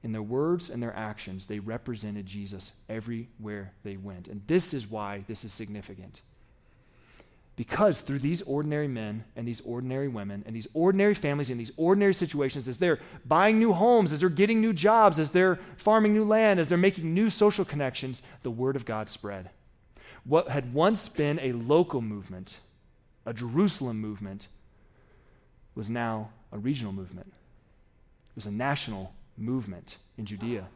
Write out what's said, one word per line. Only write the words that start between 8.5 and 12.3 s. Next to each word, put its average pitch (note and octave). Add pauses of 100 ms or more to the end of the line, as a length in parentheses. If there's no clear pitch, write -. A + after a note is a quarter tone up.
men A2 (100)
and A#2
these A#2
ordinary B2+
women G2+
and A2
these A2
ordinary G3
families C#3+
in A#2+
these A#2
ordinary F#3+
situations, C#3+